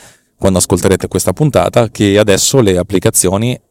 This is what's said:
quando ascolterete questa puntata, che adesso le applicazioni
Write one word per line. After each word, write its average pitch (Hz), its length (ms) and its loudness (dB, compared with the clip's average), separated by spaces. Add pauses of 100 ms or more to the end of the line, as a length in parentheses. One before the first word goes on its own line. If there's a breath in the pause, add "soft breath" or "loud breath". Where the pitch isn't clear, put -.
(380 soft breath)
quando 95 220 0
ascolterete 90 480 -2
questa 92 260 -4
puntata, 117 560 0
che 101 300 2
adesso 107 400 2
le 98 180 2
applicazioni 98 840 -2 (120)